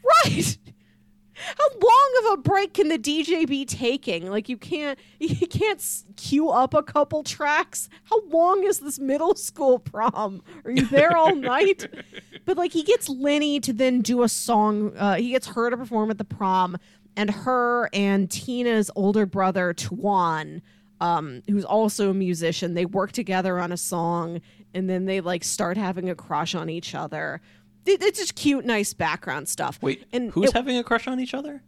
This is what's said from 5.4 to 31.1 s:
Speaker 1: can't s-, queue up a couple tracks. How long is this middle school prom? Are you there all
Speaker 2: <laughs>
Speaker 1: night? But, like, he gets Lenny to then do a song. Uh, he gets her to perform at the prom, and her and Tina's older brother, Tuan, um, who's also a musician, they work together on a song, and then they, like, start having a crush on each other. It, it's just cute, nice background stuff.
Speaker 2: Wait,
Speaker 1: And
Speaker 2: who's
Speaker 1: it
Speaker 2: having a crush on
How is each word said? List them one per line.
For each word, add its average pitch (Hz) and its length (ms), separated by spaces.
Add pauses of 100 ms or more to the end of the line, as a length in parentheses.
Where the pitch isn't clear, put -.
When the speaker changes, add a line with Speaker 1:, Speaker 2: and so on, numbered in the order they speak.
Speaker 1:
can't 415 320
s-, - 260 (100)
queue 302 340
up 262 240
a 302 100
couple 302 400
tracks. - 680 (140)
How 440 240
long 349 360
is 392 160
this 277 200
middle 285 360
school 254 440
prom? 202 640 (200)
Are 226 80
you 262 140
there 294 320
all 320 180
Speaker 2:
<laughs> - 0
Speaker 1:
night? 269 520 (580)
But, 277 100
like, 339 160
he 320 120
gets 440 260
Lenny 285 520
to 254 120
then 247 280
do 240 200
a 226 80
song. 214 680
Uh, 190 200
he 240 160
gets 254 160
her 233 220
to 247 60
perform 220 360
at 208 60
the 208 60
prom, 185 540 (400)
and 208 140
her 240 600
and 196 360
Tina's 240 680
older 202 300
brother, 185 480
Tuan, 170 880 (400)
um, 156 480
who's 202 160
also 208 460
a - 20
musician, 175 600
they 175 100
work 196 260
together 185 480
on 175 120
a 175 60
song, 170 640 (340)
and 185 160
then 185 160
they, 190 140
like, 175 240
start 185 340
having 185 320
a 170 60
crush 160 380
on 165 160
each 165 240
other. 151 480 (440)
It, 370 160
it's 392 180
just 349 160
cute, 277 300
nice 214 280
background 151 560
stuff. 139 320
Speaker 2:
Wait, 139 320
Speaker 1:
And 240 180
Speaker 2:
who's 202 200
Speaker 1:
it - 20
Speaker 2:
having 254 240
a 240 60
crush 233 220
on 262 140